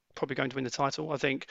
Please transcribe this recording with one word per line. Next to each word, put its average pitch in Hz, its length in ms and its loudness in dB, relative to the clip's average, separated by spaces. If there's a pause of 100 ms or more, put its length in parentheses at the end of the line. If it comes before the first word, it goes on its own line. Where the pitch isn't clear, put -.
(140)
probably 131 220 -2
going 135 140 2
to 131 60 -6
win 135 80 0
the 120 60 -2
title. 151 420 0
I 147 60 2
think 139 320 0